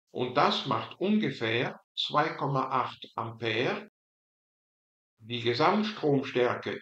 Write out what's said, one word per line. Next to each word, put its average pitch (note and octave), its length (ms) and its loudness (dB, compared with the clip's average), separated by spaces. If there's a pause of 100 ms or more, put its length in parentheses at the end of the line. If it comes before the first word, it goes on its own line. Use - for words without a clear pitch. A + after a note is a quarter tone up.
(120)
Und B2 260 -2
das F#3+ 300 2
macht A2+ 340 -4
ungefähr D3+ 760 0 (200)
zwei D3 320 0
Komma C#3 400 -2
acht B2 460 -4
Ampere. A#2 760 -4 (1300)
Die A#2 240 -8
Gesamtstromstärke B2+ 1400 2